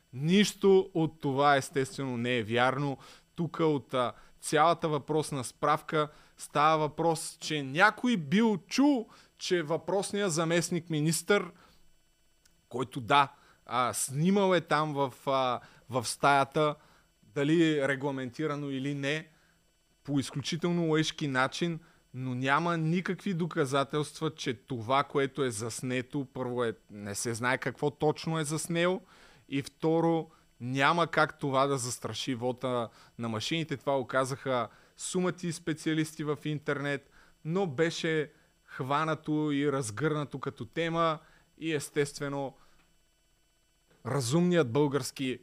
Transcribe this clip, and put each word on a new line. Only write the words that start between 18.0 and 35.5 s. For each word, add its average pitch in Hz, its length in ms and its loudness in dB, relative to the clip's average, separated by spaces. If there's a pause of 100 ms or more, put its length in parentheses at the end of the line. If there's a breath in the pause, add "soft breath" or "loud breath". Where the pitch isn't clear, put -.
или 135 240 -4
не, 143 340 -4 (760 soft breath)
по 143 140 0
изключително 170 720 -2
лъжки 156 380 0
начин, 139 520 -2 (340 soft breath)
но 127 200 -6
няма 143 420 2
никакви 175 580 -2
доказателства, 151 1000 -2
че 135 200 -6
това, 127 500 -2
което 139 400 -2
е 127 60 -2
заснето, 123 840 -6
първо 123 300 -4
е, 110 100 -2 (160)
не 101 240 -10
се 117 200 -4
знае 123 240 0
какво 143 320 -2
точно 151 480 -2
е 156 60 -2
заснел, 170 560 0 (480 loud breath)
и 139 140 -2
второ, 165 680 0 (300 soft breath)
няма 139 460 2
как 156 320 2
това 135 280 2
да 139 120 0
застраши 120 560 -6
вота 123 540 -4 (300 loud breath)
на 117 100 -6
машините. 147 480 -4
Това 139 200 -2
го 123 100 -2
казаха 131 640 -2 (280 soft breath)
сума 180 360 -2
ти 175 200 -6